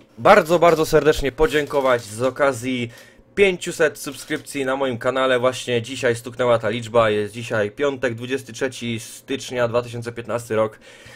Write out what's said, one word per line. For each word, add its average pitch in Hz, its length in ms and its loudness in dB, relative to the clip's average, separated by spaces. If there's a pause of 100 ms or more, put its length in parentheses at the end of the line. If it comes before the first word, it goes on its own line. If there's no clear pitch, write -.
(180)
bardzo, 170 400 6
bardzo 156 280 6
serdecznie 147 460 4
podziękować 143 720 2
z 107 200 -8
okazji 127 680 -2 (440)
pięciuset 175 640 0
subskrypcji 139 680 -8
na 131 120 -2
moim 131 220 -2
kanale. 131 400 0
Właśnie 120 440 0
dzisiaj 120 340 -2
stuknęła 120 420 0
ta 113 100 -4
liczba, 113 420 2
jest 104 240 -2
dzisiaj 113 360 -2
piątek, 131 440 -2
dwudziesty 123 380 -8
trzeci 120 480 -6
stycznia 127 680 -6
dwa 117 140 0
tysiące 117 300 -10
piętnasty 113 440 -6
rok. 110 220 0 (380)